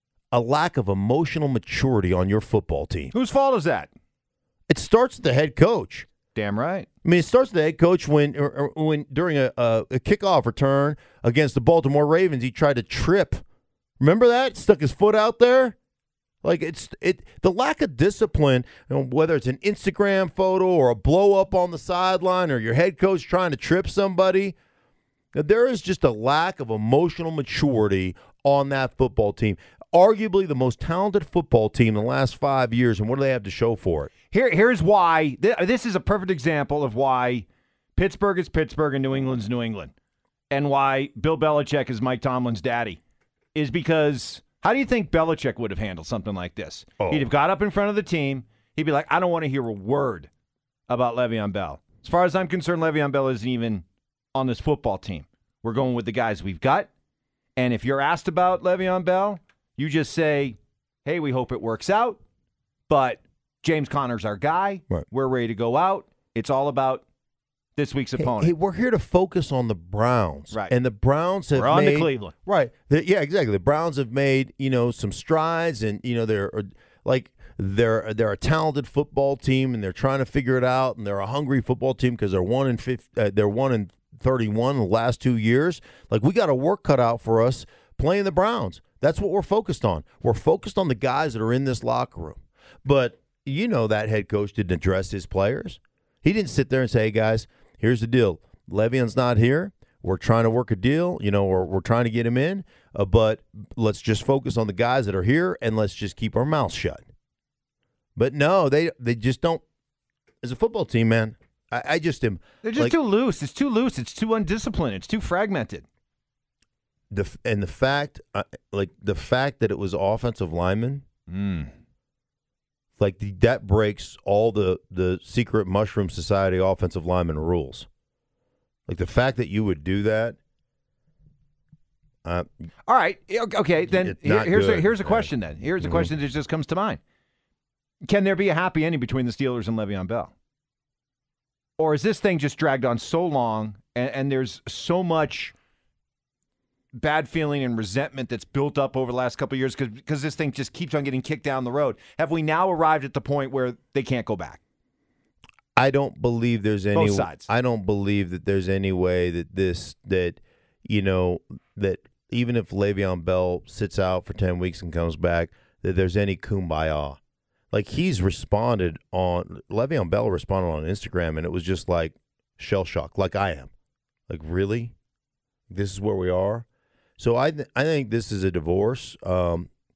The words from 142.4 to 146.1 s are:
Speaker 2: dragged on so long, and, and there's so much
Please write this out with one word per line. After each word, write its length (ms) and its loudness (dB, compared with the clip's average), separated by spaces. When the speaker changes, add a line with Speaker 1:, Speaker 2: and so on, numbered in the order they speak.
Speaker 2:
dragged 280 0
on 120 0
so 280 -4
long, 500 -4
and, 160 -4
and 200 -4
there's 360 -4
so 360 -4
much 500 -4